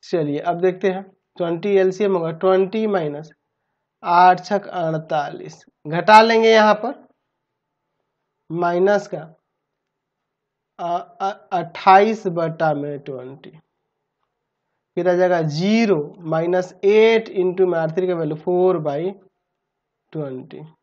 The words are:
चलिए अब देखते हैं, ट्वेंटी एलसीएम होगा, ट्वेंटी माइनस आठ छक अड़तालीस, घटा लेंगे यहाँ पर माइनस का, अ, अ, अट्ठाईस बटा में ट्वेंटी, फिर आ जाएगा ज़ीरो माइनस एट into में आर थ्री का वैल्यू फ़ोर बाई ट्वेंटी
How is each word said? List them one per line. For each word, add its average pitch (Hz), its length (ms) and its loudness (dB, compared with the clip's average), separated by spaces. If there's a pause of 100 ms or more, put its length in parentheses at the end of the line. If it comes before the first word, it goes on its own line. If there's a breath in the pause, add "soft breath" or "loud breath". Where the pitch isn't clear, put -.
चलिए 147 360 -4
अब 170 200 -4
देखते 185 300 -2
हैं, 190 120 -8 (340)
ट्वेंटी 175 400 -4
एलसीएम 190 400 0
होगा, 165 160 -4
ट्वेंटी 190 540 0
माइनस 160 440 -6 (720)
आठ 180 420 4
छक 196 240 -4
अड़तालीस, 156 960 -6 (220)
घटा 175 360 6
लेंगे 226 280 4
यहाँ 214 260 6
पर 247 180 -8 (1600)
माइनस 175 560 0
का, 160 140 -12 (1600)
अ, 175 180 -6 (240)
अ, 196 100 -4 (220)
अट्ठाईस 196 760 4
बटा 165 460 -2
में 143 260 -8
ट्वेंटी, 131 500 -16 (1500)
फिर 175 120 -2
आ 180 60 2
जाएगा 180 280 2
ज़ीरो 175 760 -2
माइनस 170 540 -4 (100)
एट 220 520 4
into 180 320 0
में 170 100 -2
आर 160 140 -4
थ्री 185 140 -2
का 180 80 -2
वैल्यू 156 220 -6
फ़ोर 180 440 0
बाई 151 300 -6 (1000)
ट्वेंटी 139 500 -12 (200)